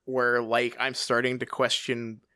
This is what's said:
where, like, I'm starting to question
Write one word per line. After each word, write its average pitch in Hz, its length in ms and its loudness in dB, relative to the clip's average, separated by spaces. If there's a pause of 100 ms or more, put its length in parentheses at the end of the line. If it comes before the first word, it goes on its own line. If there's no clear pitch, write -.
where, 123 360 2
like, 117 380 0
I'm 127 140 0
starting 127 460 0
to 117 60 -4
question 117 760 -2 (140)